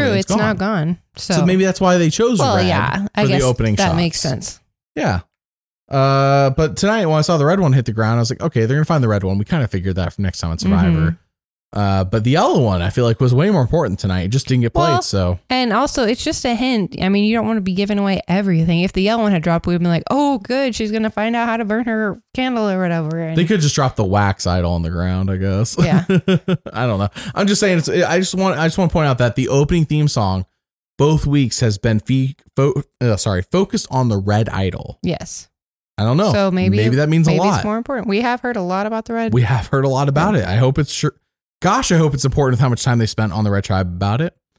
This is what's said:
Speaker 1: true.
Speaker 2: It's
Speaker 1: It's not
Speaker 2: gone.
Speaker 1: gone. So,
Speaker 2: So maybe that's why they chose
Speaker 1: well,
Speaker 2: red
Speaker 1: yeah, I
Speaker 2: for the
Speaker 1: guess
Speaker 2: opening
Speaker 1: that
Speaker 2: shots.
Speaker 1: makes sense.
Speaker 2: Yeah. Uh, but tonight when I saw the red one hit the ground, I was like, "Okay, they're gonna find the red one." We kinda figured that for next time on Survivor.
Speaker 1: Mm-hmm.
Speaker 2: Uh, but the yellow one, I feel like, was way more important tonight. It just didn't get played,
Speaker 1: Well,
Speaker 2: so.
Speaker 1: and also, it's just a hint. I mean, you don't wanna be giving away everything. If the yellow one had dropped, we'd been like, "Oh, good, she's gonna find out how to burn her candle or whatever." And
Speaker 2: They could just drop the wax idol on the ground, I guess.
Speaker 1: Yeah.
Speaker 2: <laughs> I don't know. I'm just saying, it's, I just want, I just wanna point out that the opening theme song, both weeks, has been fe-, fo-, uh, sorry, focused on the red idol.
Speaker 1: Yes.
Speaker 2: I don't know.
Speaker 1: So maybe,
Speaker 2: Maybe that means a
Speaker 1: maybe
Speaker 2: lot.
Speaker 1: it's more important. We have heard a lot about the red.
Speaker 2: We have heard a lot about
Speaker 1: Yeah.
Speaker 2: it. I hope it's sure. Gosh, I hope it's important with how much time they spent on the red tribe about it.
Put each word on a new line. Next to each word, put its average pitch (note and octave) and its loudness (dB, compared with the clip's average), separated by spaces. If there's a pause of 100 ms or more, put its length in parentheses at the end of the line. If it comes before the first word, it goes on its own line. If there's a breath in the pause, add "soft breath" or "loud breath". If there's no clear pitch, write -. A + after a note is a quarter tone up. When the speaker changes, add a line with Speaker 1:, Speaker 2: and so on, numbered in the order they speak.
Speaker 1:
true. A3+ 2
Speaker 2:
It's G3 -2
Speaker 1:
It's G#3 0
not G#3+ 0
Speaker 2:
gone. F#3+ -2
Speaker 1:
gone. F3 -4 (160)
So, - -4
Speaker 2:
So E3+ 2
maybe F#3 2
that's F#3 0
why F3+ 4
they E3+ 2
chose A3+ 0
Speaker 1:
well, G3 2
Speaker 2:
red F#3 2
Speaker 1:
yeah, F3+ -2
I G#3 0
Speaker 2:
for - 2
the C3 2
Speaker 1:
guess C#3 2
Speaker 2:
opening A2+ 0
Speaker 1:
that G3 0
Speaker 2:
shots. E3 0
Speaker 1:
makes E3+ -2
sense. - -6 (360)
Speaker 2:
Yeah. C3+ -2 (680)
Uh, C#3 2
but D#3 -2
tonight G#3 2
when D#3 2
I D3+ 4
saw E3+ 2
the C#3+ 2
red F#3 2
one C#3+ 2
hit B2+ 2
the A2 -4
ground, A2 0
I - 2
was A2+ 0
like, - -8
"Okay, A#2+ 0
they're C3 0
gonna D3+ 0
find D3+ 0
the A2+ 2
red G2+ 0
one." F#2+ -2
We G2+ -2
kinda C#3+ -2
figured F#2 -4
that F2+ -2
for - -6
next F#2 -4
time E2 -4
on E2+ -4
Survivor. E3+ 2 (100)
Speaker 1:
Mm-hmm. E2 0 (640)
Speaker 2:
Uh, G2 2
but G#2+ -2
the B2 2
yellow F#3+ 2
one, F#2 2
I F2+ -2
feel A#2+ 0
like, A#2 2
was B2 2
way E3 4
more E3+ 2
important B2 0
tonight. F#2 -2
It F2+ -2
just C3 -2
didn't B2+ 2
get A#2 0
played, - 2 (100)
Speaker 1:
Well, - 2
Speaker 2:
so. F2+ -2 (100)
Speaker 1:
and B3+ 0
also, C4 0
it's A#3+ -2
just D#4 -4
a A#3+ 0
hint. A#3 -2
I F#3+ 0
mean, G3+ 2
you A3 2
don't A3 0
wanna A3 -2
be F#3 -4
giving G3+ -2
away G3 -2
everything. E3+ 2
If F#3 -2
the F#3 0
yellow A3+ 0
one G#3 2
had D#3+ 0
dropped, E3+ 0
we'd F3 2
been F3 0
like, E3+ 0
"Oh, C#4 0
good, B3+ -2
she's G#3+ -4
gonna A3 -2
find A3+ -2
out A#3 -2
how A3+ -2
to A3+ -4
burn G#3+ -2
her A3 -2 (140)
candle B3 -2
or F#3 0
whatever." E3 -2
And D#3+ -4
Speaker 2:
They E3 2
could G3+ 2
just D3 0
drop C3 0
the G#2+ 0
wax G2 0
idol F2 0
on F2 0
the E2 -4
ground, F#2 -2
I F#2+ -2
guess. G2 -2
Speaker 1:
Yeah. F3 2
Speaker 2:
<laughs> F#3 0
I B2 -2
don't G#2 0
know. G2+ 0 (260 loud breath)
I'm G3+ 0
just G3+ 0
saying, F#3 2
it's, C#3+ -2
I E3+ 0
just F#3 -2
want, F#3 0
I D#3+ 0
just D#3 -2
wanna F3 2
point D#3 0
out B2 0
that A#2+ 0
the C3+ -2
opening D3+ 2
theme D3+ 2
song, F#2+ -2 (520)
both D3 2
weeks, C#3+ 0
has G#2+ 0
been A2 0
fe-, C3 -2 (200)
fo-, C#3 0 (200)
uh, A2+ 2
sorry, F#2 -2 (100)
focused G3 0
on B2+ 0
the G#2 0
red G#2 0
idol. - -6
Speaker 1:
Yes. - -8 (480)
Speaker 2:
I G#2 -2
don't B2 2
know. G3+ 2
Speaker 1:
So G3 2
maybe, G2+ 2
Speaker 2:
Maybe A#2 2
that D3+ 2
means D#3+ 4
a D#3+ 4
Speaker 1:
maybe E3 2
Speaker 2:
lot. F#3 2
Speaker 1:
it's - -2
more G#3+ -2
important. A#3+ -6
We G3+ 0
have A#3+ -2
heard A#3+ -4
a F#3+ -4
lot F#3 -4
about A3 -6
the A#3 -8
red. A3+ -2
Speaker 2:
We B2 2
have G#2+ -2
heard C3+ -4
a C3+ 0
lot C3+ 0
about E3+ 0
Speaker 1:
Yeah. A#2+ 0
Speaker 2:
it. F2+ -4
I F#2 -2
hope C3 2
it's D3 -2
sure. - -4 (480)
Gosh, G#3+ 0
I E3 4
hope D#3 2
it's C3+ -2
important C3 0
with A#2 2
how C3+ 2
much A#2+ -2
time A#2+ 2
they A2 2
spent G#2+ -2
on G#2+ -2
the G#2 0
red G2 0
tribe F#2+ -2
about G2 -2
it. E3 -4 (240)